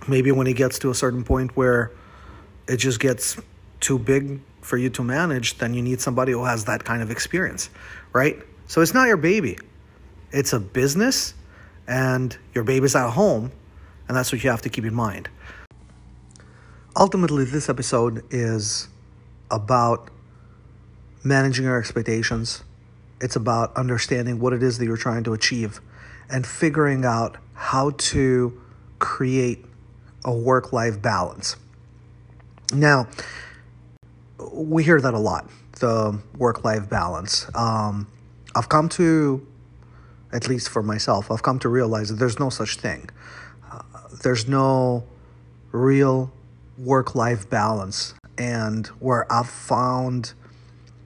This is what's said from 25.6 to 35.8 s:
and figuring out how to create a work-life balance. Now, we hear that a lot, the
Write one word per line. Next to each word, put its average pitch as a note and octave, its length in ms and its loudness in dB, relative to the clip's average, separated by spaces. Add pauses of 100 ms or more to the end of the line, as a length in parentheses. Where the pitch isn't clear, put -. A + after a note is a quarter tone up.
and B2+ 160 -4
figuring C#3+ 580 2
out A#2 320 0 (160)
how C3+ 380 -2
to B2+ 680 0 (380)
create B2+ 640 -2 (600)
a B2+ 120 -2
work-life A#2 640 0
balance. G2 560 -2 (1160)
Now, C#3+ 340 4 (1400)
we D#3+ 320 2
hear D#3 160 8
that B2+ 140 2
a A2 60 0
lot, G#2+ 300 0 (300)
the A2 400 2 (180)